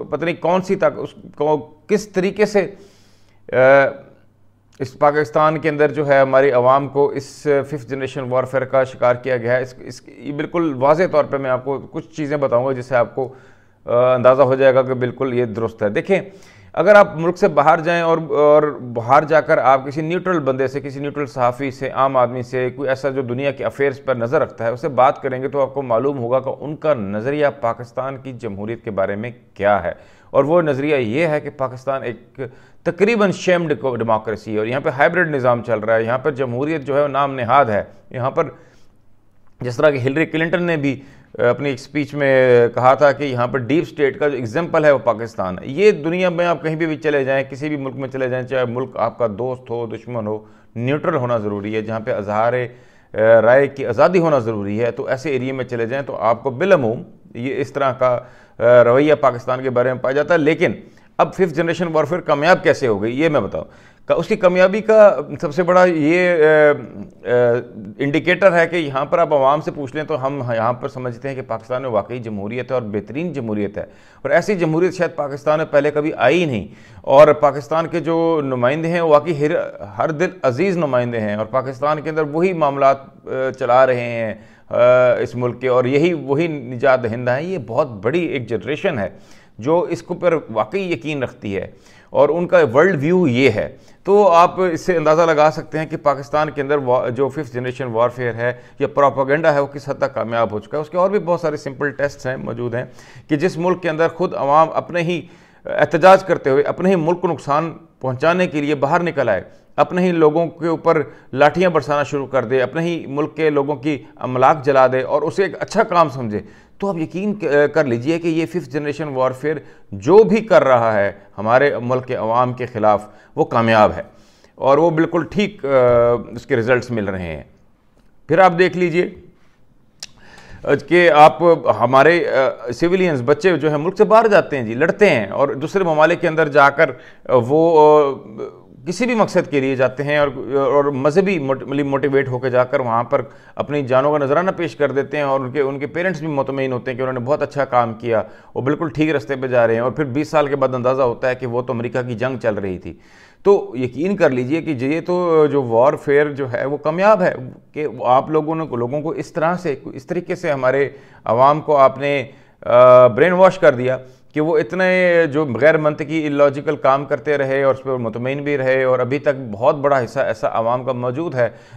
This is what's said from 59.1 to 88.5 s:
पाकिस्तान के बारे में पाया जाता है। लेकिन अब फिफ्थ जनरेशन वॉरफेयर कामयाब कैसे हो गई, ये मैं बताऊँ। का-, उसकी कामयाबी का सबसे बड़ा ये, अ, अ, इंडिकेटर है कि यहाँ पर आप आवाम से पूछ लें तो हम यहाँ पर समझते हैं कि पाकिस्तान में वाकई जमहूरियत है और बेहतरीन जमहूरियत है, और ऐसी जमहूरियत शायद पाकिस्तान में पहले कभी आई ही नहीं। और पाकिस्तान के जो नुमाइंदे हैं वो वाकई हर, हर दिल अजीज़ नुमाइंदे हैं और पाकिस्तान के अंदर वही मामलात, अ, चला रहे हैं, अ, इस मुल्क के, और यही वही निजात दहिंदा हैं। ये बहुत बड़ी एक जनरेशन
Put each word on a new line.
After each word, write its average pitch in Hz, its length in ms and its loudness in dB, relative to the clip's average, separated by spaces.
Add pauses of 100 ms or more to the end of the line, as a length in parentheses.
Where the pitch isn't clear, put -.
पाकिस्तान 127 480 -2
के 131 80 -4
बारे 123 220 0
में 127 100 -6
पाया 127 100 -2
जाता 143 220 0
है। 160 60 2
लेकिन 151 420 -2 (380)
अब 165 120 0
फिफ्थ 175 220 -2
जनरेशन 165 300 -2
वॉरफेयर 156 360 -2
कामयाब 151 400 2
कैसे 139 260 2
हो 107 120 0
गई, 110 120 -4
ये 147 180 -2
मैं 135 160 0
बताऊँ। 87 200 -8 (440)
का-, 143 100 2
उसकी 208 180 -2
कामयाबी 185 440 2
का 202 480 6 (140)
सबसे 160 200 -2
बड़ा 180 220 4
ये, 175 440 2
अ, 170 120 2
अ, 151 340 6 (1300)
इंडिकेटर 165 520 2
है 170 140 4
कि 170 100 -6
यहाँ 143 300 -4
पर 165 140 0
आप 156 120 2
आवाम 143 280 4
से 160 100 -8
पूछ 143 240 -10
लें 151 120 -6
तो 156 100 -4
हम 131 360 -6
यहाँ 113 200 0
पर 127 160 -8
समझते 127 400 -10
हैं 135 80 -8
कि 131 60 -10
पाकिस्तान 113 400 -8
में 131 60 -8
वाकई 110 300 -4
जमहूरियत 113 520 -8
है 131 60 -2
और 123 80 -4
बेहतरीन 110 480 -8
जमहूरियत 107 460 -6
है, - 120 -12 (340)
और 135 80 -2
ऐसी 175 220 0
जमहूरियत 165 380 0
शायद 160 180 -4
पाकिस्तान 147 480 -4
में 151 120 -6
पहले 143 200 2
कभी 151 220 -2
आई 135 220 2
ही 175 120 2
नहीं। 110 220 -4 (360)
और 147 280 8
पाकिस्तान 147 540 0
के 160 140 -4
जो 165 400 0
नुमाइंदे 135 480 0
हैं 170 120 0
वो 165 80 0
वाकई 147 240 4
हर, 147 500 -2
हर 113 300 -4
दिल 170 200 -2 (120)
अजीज़ 170 340 0
नुमाइंदे 123 400 -2
हैं 104 180 -2
और 107 80 -4
पाकिस्तान 135 580 -2
के 156 80 -6
अंदर 156 120 -2
वही 165 320 -2
मामलात, 139 600 0 (120)
अ, 131 240 -4
चला 127 340 2
रहे 123 160 2
हैं, 117 480 -8 (220)
अ, 123 520 4
इस 123 140 -6
मुल्क 123 240 -4
के, 131 80 -4
और 123 180 2
यही 143 260 2
वही 143 360 -2
निजात 127 520 -2
दहिंदा 120 320 -4
हैं। 135 100 -4
ये 185 160 -8
बहुत 123 300 -4
बड़ी 123 380 -4
एक 123 200 -6
जनरेशन 120 520 -6